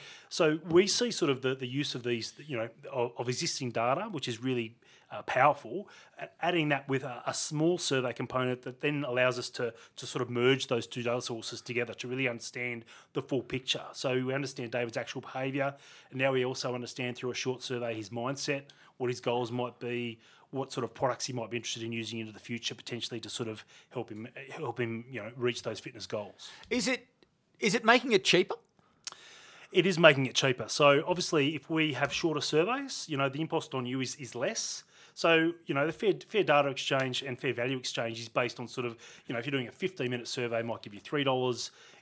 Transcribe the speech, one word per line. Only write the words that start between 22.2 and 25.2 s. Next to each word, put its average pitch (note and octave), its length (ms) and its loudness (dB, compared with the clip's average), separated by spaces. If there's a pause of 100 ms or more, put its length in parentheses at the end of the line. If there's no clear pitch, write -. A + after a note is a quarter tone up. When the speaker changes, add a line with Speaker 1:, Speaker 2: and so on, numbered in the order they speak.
Speaker 1:
into A2 120 -8
the G2+ 60 -18
future, - 380 -6
potentially - 420 -8
to A2 100 -10
sort A#2 200 -4
of G#2+ 160 -8 (240)
help A#2 220 -8
him, A2 180 -10 (240)
help C3+ 260 -6
him, A#2 320 -2
you B2 100 -8